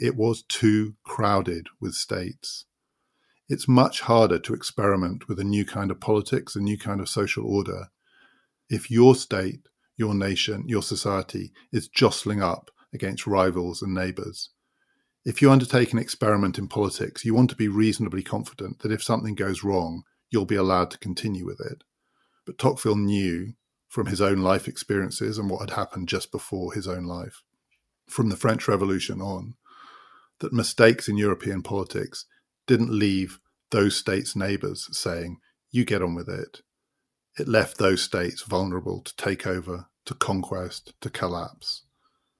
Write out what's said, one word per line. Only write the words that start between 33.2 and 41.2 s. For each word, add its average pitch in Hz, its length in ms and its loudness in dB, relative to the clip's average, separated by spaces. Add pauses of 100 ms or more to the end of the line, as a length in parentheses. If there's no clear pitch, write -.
those 101 260 4
states' - 400 -2
neighbours 98 560 -4
saying, 87 480 -6 (320)
"You 123 140 2
get 101 160 0
on 87 140 -2
with 85 120 -8
it." - 360 -10 (760)
It 139 80 -4
left 110 300 2
those 95 240 4
states 87 400 -4
vulnerable 92 600 -4
to - 120 -16
takeover, 90 720 -6 (180)
to - 80 -8
conquest, 92 880 -4
to - 80 -8
collapse. - 760 -6 (560)